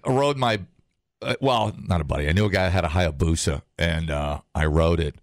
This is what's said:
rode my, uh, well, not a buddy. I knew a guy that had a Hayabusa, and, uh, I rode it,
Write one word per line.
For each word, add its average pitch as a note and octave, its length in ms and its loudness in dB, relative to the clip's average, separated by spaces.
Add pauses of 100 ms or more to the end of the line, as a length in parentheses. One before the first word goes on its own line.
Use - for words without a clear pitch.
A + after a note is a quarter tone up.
rode C#3 300 2
my, A#2 220 0 (640)
uh, B2 180 -4
well, A#2 380 2
not F2 240 -2
a - 20 -4
buddy. D2 240 -2
I D#2 40 0
knew G2+ 140 2
a G#2 40 0
guy F#2+ 140 2
that F2+ 80 0
had F#2 120 2
a E2+ 40 -2
Hayabusa, D#2+ 760 0 (160)
and, E2 320 -2
uh, D2 300 -4 (160)
I D#2 100 0
rode E2 340 2
it, D2+ 240 -4